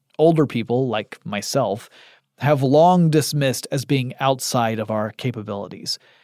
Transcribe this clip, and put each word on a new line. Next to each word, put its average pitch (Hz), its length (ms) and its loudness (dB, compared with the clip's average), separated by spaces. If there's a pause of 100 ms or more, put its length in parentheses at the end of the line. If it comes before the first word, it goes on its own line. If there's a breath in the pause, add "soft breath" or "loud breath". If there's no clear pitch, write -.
(180)
older 156 280 4
people, 120 420 -2
like 107 340 -6
myself, 104 680 -4 (480 soft breath)
have 135 240 2
long 165 480 6
dismissed 143 600 0
as 131 140 -4
being 131 360 -2
outside 123 580 0
of 107 120 -6
our 107 220 -2
capabilities. 101 840 -8 (260 soft breath)